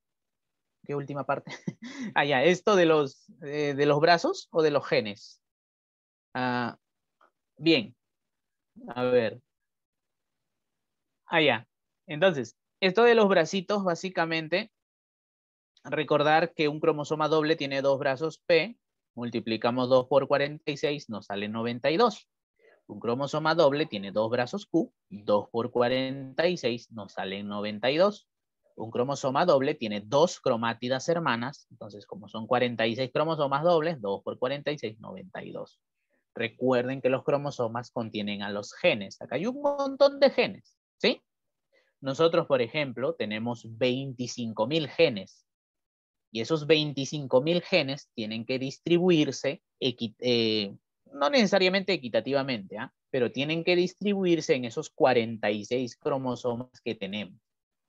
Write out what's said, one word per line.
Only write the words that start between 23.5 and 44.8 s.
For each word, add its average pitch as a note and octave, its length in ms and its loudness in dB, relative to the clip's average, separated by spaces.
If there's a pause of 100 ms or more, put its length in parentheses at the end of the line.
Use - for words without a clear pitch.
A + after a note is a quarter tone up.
doble D3 320 4
tiene G2+ 260 -8
dos G#2+ 180 0
brazos B2 360 -4
Q, - 280 -2 (160)
dos G#2 400 0
por A#2 220 -4
cuarenta C3 760 0
y F3+ 80 2
seis A#2+ 360 -4
nos G#2 220 -14
salen G2 340 -8
noventa G#2 440 -2
y D3 60 0
dos. G3+ 320 0 (460)
Un A2+ 160 -10
cromosoma C#3 540 -2
doble D3 300 2
tiene G#2 260 -6
dos C#3 380 2
cromátidas A#2+ 720 -2
hermanas, C#3+ 600 -2
entonces G#2 360 -18
como G2+ 240 -16
son A2+ 180 -10
cuarenta A#2+ 400 0
y A2+ 80 -2
seis B2+ 180 -4
cromosomas D3+ 500 -2
dobles, E3 360 2
dos G2 240 -4
por - 160 -8
cuarenta C#3+ 320 -4
y D3+ 60 -6
seis, A2 220 -10
noventa F#2+ 440 -14
y F#2 80 -14
dos. - 300 -14 (520)
Recuerden B2 680 -2
que B2+ 80 2
los C3 140 0
cromosomas C3 680 -4
contienen G#2 500 -6
a G2+ 80 -6
los G2+ 240 -8
genes. G#2+ 480 -2
Acá A#2+ 140 -10
hay E3 120 -4
un C4 140 -8
montón C#4 580 0
de C#4 100 6
genes, - 480 -4 (200)
¿sí? - 240 0 (800)
Nosotros, D#3 460 2
por C3+ 140 4
ejemplo, C3 540 -2
tenemos A2+ 520 -4 (100)
veinticinco B2 880 -2
mil D3+ 220 -2